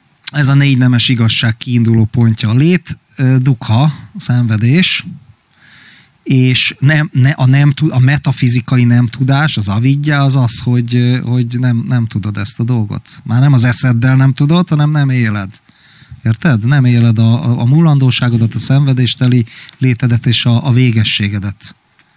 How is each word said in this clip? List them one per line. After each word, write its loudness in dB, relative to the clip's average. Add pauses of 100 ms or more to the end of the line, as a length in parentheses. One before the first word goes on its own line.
(320)
ez 0
a 2
négy 4
nemes 2
igazság 0
kiinduló 0
pontja. 0
A -2
lét, 0 (180)
ö, 0
dukha, 0
a -4
szenvedés, 0 (1160)
és 0
nem, 2
ne-, 2
a -2
nem 4
tu-, -2
a -2
metafizikai 0
nem 2
tudás, -2
az -4
avidya, 0
az 2
az, 0
hogy, -2
ö, 0
hogy -4
nem, -2
nem -2
tudod -6
ezt -8
a -2
dolgot. -6
Már -2
nem 4
az 4
eszeddel 0
nem 2
tudod, 0
hanem 0
nem 0
éled. -2 (760)
Érted? 0
Nem 2
éled 2
a, 2
a, 0
a -2
mulandóságodat, 2
a -6
szenvedésteli 0 (320)
létedet 0
és 0
a, 0
a 2
végességedet. -2 (400)